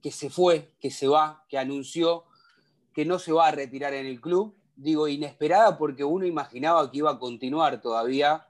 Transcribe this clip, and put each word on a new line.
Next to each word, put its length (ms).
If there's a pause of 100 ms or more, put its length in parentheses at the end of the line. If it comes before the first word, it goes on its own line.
que 100
se 180
fue, 500
que 100
se 180
va, 400
que 100
anunció 680 (720)
que 60
no 160
se 100
va 160
a 60
retirar 420
en 120
el 140
club. 360 (180)
Digo 320
inesperada 720
porque 240
uno 240
imaginaba 640
que 80
iba 140
a 80
continuar 600
todavía 680